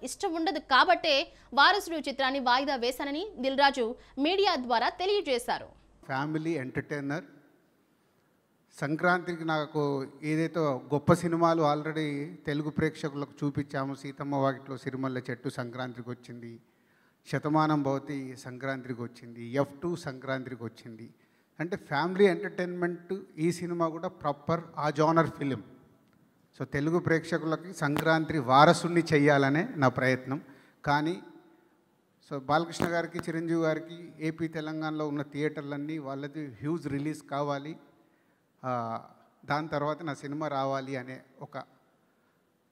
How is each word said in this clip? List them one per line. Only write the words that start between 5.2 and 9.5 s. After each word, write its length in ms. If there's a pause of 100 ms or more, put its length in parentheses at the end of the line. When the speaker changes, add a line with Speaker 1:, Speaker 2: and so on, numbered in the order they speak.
Speaker 2:
ఫ్యామిలీ 460
ఎంటర్‌టైనర్. 720 (1600)
సంక్రాంతికి 640
నాకు 640 (160)